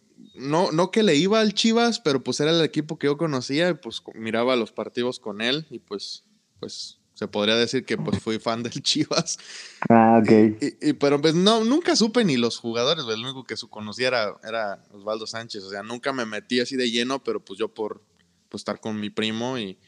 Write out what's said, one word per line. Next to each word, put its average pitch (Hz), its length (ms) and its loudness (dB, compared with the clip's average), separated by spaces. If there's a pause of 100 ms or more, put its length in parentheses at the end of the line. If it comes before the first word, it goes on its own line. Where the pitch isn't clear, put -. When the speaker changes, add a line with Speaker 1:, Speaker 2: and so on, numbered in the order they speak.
(340)
Speaker 1:
no, 147 380 -2
no 180 180 0
que 220 120 2
le 185 140 4
iba 190 240 4
al 208 140 2
Chivas, 226 460 2
pero, 135 220 0
pues, - 180 -4
era 151 100 2
el 165 120 4
equipo 151 360 -2
que 139 80 -2
yo 147 100 2
conocía 151 540 0
y, 165 40 0
pues, 113 260 -12
co-, - 140 -18
miraba 113 420 0
los 110 160 -2
partidos 120 460 -6
con 104 220 -10
él 139 300 -2
y, 117 80 -12
pues, - 460 -12 (360)
pues, - 400 -14 (140)
se 104 140 -8
podría 104 280 2
decir 117 300 0
que, 113 100 -2
pues, 104 220 -2
fui 110 200 -4
fan 117 240 -4
del 117 100 -6
<laughs> 139 100 -8
Chivas. - 560 -2 (500)
Speaker 2:
Ah, 113 340 8
ok. 104 80 4 (300)
Speaker 1:
Y, 143 60 -2
y, - 240 -2
y, - 40 4
pero, 143 280 2
pues, 156 120 4
no, 220 300 4
nunca 302 320 2
supe 226 280 2
ni 143 120 2
los 117 220 0
jugadores, 123 460 0
güey, 110 120 -2
el 113 80 -6
único 131 200 -12
que 110 120 -10
su-, 113 140 -12
conocía 107 380 -4
era, 113 280 0 (100)
era 107 360 -6 (100)
Osvaldo 107 340 -8
Sánchez, 113 380 -12
o 95 60 -16
sea, 101 120 -10
nunca 120 300 -6
me 123 140 -4
metí 107 340 -2
así 131 160 -4
de 123 140 0
lleno, 123 340 -2
pero, 104 180 -4
pues, 98 160 -16
yo 107 100 -2
por, - 340 -10 (480)
pues, 104 100 -10
estar - 200 -6
con 107 200 -6
mi 104 80 -6
primo 110 480 -4
y 98 320 -8